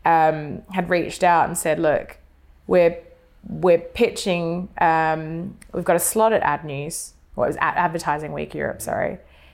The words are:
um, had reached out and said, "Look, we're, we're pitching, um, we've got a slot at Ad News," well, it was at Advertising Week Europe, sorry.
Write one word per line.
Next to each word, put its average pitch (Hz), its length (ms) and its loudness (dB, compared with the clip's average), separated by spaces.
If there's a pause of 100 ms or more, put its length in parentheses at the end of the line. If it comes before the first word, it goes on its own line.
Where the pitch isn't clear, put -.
um, 156 560 2 (100)
had 180 200 -2
reached - 320 -2
out 170 240 6
and 170 100 -6
said, 156 220 0
"Look, 151 380 0 (500)
we're, 170 340 4 (460)
we're 165 320 4
pitching, 175 880 -2 (100)
um, 160 800 0 (160)
we've 180 100 -4
got 170 120 4
a 175 40 2
slot 220 340 2
at 180 100 2
Ad 147 200 0
News," 147 500 -10 (220)
well, - 100 0
it 135 40 0
was 151 80 -4
at - 200 -2
Advertising 156 560 -4
Week 151 200 -10
Europe, - 280 -6
sorry. - 360 -4 (360)